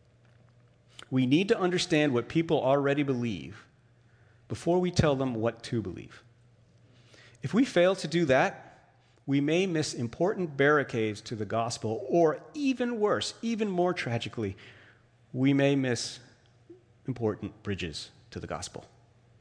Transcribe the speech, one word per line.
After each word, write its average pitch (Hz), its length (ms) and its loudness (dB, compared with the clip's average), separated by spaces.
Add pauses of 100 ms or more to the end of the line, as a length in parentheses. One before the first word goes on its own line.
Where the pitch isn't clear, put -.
(1120)
We 127 160 2
need 160 220 4
to 220 100 4
understand 170 560 2
what 120 140 0
people 165 340 0
already 139 400 2
believe 120 640 -4 (840)
before 170 300 0
we 180 120 0
tell 156 240 2
them 131 200 -2
what 113 300 -2
to 117 180 -2
believe. - 400 -12 (1200)
If 143 100 -6
we 247 140 4
fail 185 300 4
to 175 120 -8
do 170 180 2
that, 147 420 2 (580)
we 139 160 2
may 165 240 2
miss 156 260 -2
important 170 640 -2
barricades 131 640 2
to - 160 -10
the 107 80 -6
gospel, 110 640 -4
or 156 320 4 (140)
even 247 440 -2
worse, 196 440 0
even 226 260 -2
more 180 240 2
tragically, 113 640 -4 (800)
we 131 180 4
may 139 240 4
miss 131 420 -2 (880)
important 110 560 -4
bridges 90 460 -6 (220)
to 90 100 -10
the - 60 -10
gospel. - 400 -10 (540)